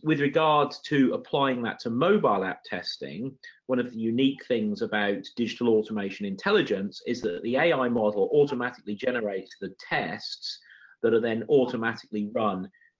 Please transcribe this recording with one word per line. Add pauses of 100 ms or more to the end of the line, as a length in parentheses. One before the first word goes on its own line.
with
regard (140)
to
applying
that
to
mobile
app
testing, (300)
one
of
the
unique
things
about (140)
digital
automation
intelligence
is
that
the
A
I
model
automatically
generates
the (120)
tests (440)
that
are
then
automatically
run (300)